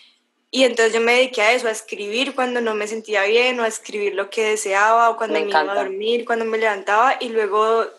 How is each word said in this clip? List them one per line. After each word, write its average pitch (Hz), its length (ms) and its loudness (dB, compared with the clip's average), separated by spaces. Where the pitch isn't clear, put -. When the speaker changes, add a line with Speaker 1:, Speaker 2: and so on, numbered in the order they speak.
Speaker 1:
Y 262 120 2
entonces 226 300 2
yo 233 80 2
me 233 140 4
dediqué 254 260 2
a 214 100 4
eso, 240 160 0
a 220 40 0
escribir 220 640 -6
cuando 247 280 -2
no 220 140 -2
me 208 120 -4
sentía 214 360 -2
bien 240 360 2
o 233 40 -2
a 226 40 2
escribir 208 480 -6
lo 196 140 -4
que 226 220 -2
deseaba 214 580 2
o 226 80 -2
cuando 214 160 -4
Speaker 2:
Me 214 100 0
Speaker 1:
me 208 60 -4
iba 180 100 2
a 156 40 2
Speaker 2:
encanta. 202 200 -2
Speaker 1:
dormir, 214 420 -2
cuando 226 200 -2
me 220 120 -2
levantaba. 214 640 2
Y 254 100 -8
luego 220 560 0